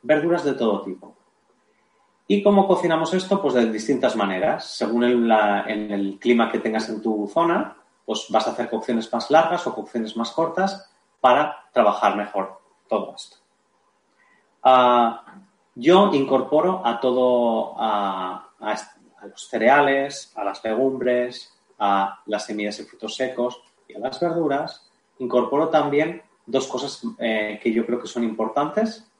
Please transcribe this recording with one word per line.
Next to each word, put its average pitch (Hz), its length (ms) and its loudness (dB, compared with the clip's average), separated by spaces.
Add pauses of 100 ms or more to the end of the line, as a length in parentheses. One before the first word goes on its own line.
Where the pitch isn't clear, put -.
verduras 151 400 2
de 139 100 0
todo 110 300 0
tipo. - 320 -14 (1120)
¿Y 202 140 2
cómo 196 260 6
cocinamos 165 460 2
esto? 190 280 0
Pues 131 120 0
de 117 160 2
distintas 113 460 0
maneras. 95 540 -2
Según 117 340 -2
el, 120 240 2
la, 104 400 2
en 107 240 -6
el 98 280 -4
clima 117 320 2
que 113 80 -2
tengas 110 300 -4
en 107 120 -8
tu 104 320 -2
zona, 170 420 0 (300)
pues 113 240 -8
vas 113 180 0
a 113 40 -2
hacer - 180 -6
cocciones 110 420 -4
más 117 180 -4
largas 165 380 4
o 110 60 -6
cocciones 110 420 -8
más 113 160 -6
cortas 175 580 -2 (300)
para - 540 2
trabajar 104 420 2
mejor 101 460 -6 (260)
todo 104 280 -4
esto. - 220 -20 (1300)
Ah, 123 640 4 (500)
yo 180 380 6
incorporo 143 720 2
a 117 140 -2
todo, 123 800 0
a, 98 720 -4 (100)
a 107 140 -4
est-, - 240 -12 (220)
a - 80 -18
los - 200 -20
cereales, 139 880 2
a 104 100 -6
las 95 180 -6
legumbres, 123 920 -2 (260)
a 98 460 0
las 104 200 -4
semillas 107 340 -6
y 110 60 -14
frutos - 300 -12
secos 123 460 -4 (260)
y - 80 -20
a - 40 -16
las - 200 -8
verduras, 160 720 -4 (300)
incorporo 127 480 0
también 156 540 0 (240)
dos 123 220 -2
cosas, 131 340 -8 (180)
eh, 107 420 -2
que 113 120 0
yo 113 120 0
creo 120 160 -2
que - 60 -12
son 117 160 -4
importantes. 143 840 -2 (100)